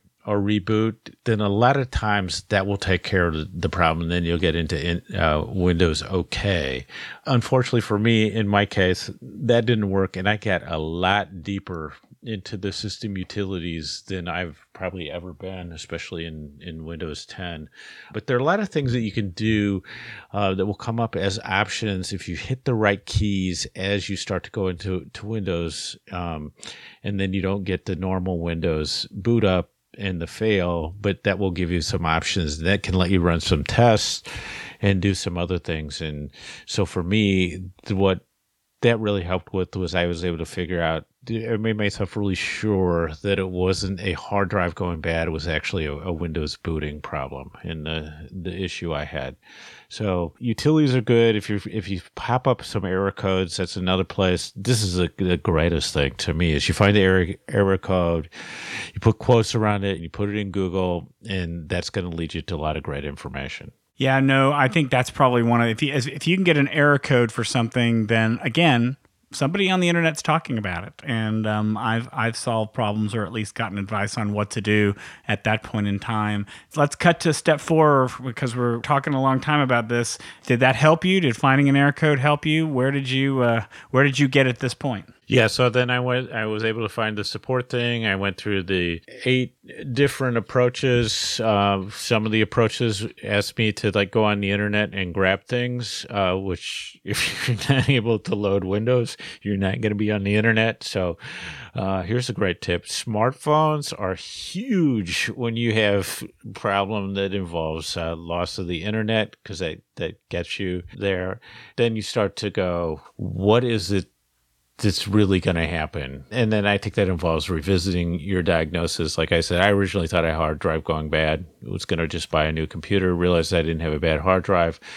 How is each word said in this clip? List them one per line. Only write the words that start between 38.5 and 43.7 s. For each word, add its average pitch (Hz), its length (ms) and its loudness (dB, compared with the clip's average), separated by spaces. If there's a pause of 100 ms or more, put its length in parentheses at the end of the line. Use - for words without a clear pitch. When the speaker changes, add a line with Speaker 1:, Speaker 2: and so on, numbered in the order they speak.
Speaker 1:
that 117 180 4
really 104 220 0
helped 90 320 -4
with 92 200 -2
was 90 200 -4
I 87 120 2
was 87 180 -4
able 85 140 -2
to 82 60 -4
figure 85 380 -4
out, 80 240 -2 (220)
I 113 280 -4
made 110 200 -2
myself 104 400 -2
really 101 200 0
sure 90 720 0 (120)
that 98 180 0
it 95 80 -2
wasn't 92 520 -2